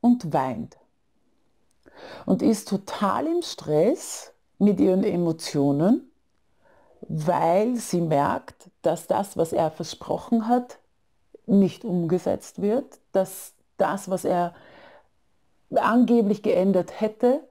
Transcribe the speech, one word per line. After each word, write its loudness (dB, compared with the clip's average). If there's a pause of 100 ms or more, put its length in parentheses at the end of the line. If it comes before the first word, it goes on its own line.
und 2
weint -4 (1500)
und 0
ist 0
total -2
im -2
Stress -2 (260)
mit 2
ihren 4
Emotionen, 0 (920)
weil 0
sie -2
merkt, -2 (120)
dass -2
das, -2
was -2
er 0
versprochen -4
hat, -2 (680)
nicht 2
umgesetzt -2
wird, -4 (100)
dass -4 (220)
das, -2
was -4
er 0 (1200)
angeblich 4
geändert 2
hätte 2 (100)